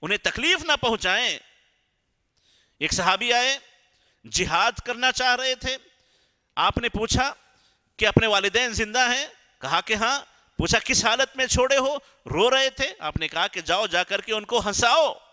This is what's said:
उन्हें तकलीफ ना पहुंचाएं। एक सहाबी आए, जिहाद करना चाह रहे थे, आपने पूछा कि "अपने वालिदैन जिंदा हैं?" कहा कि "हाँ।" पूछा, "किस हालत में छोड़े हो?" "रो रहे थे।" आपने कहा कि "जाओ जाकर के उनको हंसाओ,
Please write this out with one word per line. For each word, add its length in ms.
उन्हें 200
तकलीफ 420
ना 140
पहुंचाएं। 600
एक 140
सहाबी 380
आए, 260
जिहाद 580
करना 300
चाह 240
रहे 200
थे, 200
आपने 340
पूछा 380
कि 80
"अपने 220
वालिदैन 460
जिंदा 320
हैं?" 200
कहा 200
कि 140
"हाँ।" 300
पूछा, 220
"किस 240
हालत 320
में 120
छोड़े 280
हो?" 200
"रो 200
रहे 240
थे।" 180
आपने 260
कहा 200
कि 140
"जाओ 260
जाकर 320
के 140
उनको 260
हंसाओ, 480